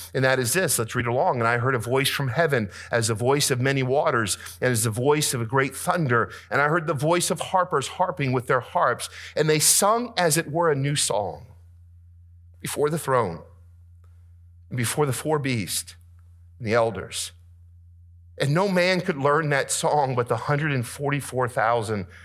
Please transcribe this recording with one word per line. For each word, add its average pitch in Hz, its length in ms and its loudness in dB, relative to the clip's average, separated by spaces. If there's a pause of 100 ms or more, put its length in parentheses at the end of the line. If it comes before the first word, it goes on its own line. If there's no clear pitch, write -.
(140)
And 131 120 2
that 131 120 4
is 123 140 0
this. 180 260 0
Let's 113 160 -4
read 120 140 -2
along. 131 320 0
"And 113 80 2
I 120 100 2
heard 127 160 0
a 120 60 0
voice 131 300 0
from 139 180 -2
heaven 127 420 0 (220)
as 113 160 0
the 117 60 0
voice 131 360 0
of 123 120 0
many 135 200 2
waters 127 560 0 (220)
and 127 120 2
as 113 120 0
the 117 80 0
voice 143 420 2
of 123 60 -2
a 117 60 -4
great 135 280 0
thunder. 143 560 0 (220)
And 131 100 2
I 147 60 4
heard 160 180 0
the 165 80 0
voice 160 380 0
of 170 80 -4
harpers 180 480 0
harping 175 460 -2
with 127 140 -2
their 131 120 4
harps. 135 500 0 (260)
And 151 140 2
they 156 100 4
sung 226 580 2
as 165 200 4
it 156 140 -2
were 165 180 2
a 147 60 4
new 139 220 0
song 92 480 -2 (1120)
before 147 300 -2
the 160 100 -2
throne 110 420 0 (1300)
and 120 80 -8
before 135 280 0
the 131 80 0
four 151 260 -2
beasts 123 560 -4 (640)
and 117 80 -8
the 104 60 0
elders. 113 580 0 (1080)
And 135 160 0
no 190 140 2
man 180 340 2
could 180 160 -2
learn 147 320 2
that 135 220 0
song 139 440 0
but 120 120 0
the 117 100 0
hundred 147 360 -2
and 123 120 -2
forty-four 139 640 -4
thousand 110 600 0 (180)